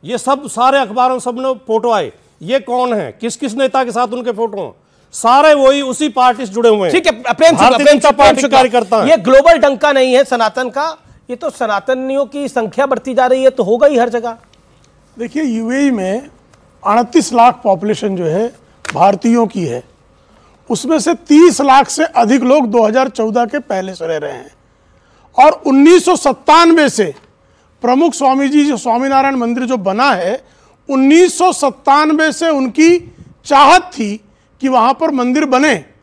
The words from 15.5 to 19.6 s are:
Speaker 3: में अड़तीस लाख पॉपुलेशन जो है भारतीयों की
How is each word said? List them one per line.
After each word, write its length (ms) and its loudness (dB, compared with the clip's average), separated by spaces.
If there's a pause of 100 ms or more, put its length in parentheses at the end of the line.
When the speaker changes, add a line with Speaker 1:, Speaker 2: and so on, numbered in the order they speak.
Speaker 3:
में 380 -6 (580)
अड़तीस 460 0
लाख 300 4
पॉपुलेशन 520 -2
जो 100 -6
है 280 -4 (400)
भारतीयों 540 2
की 180 -6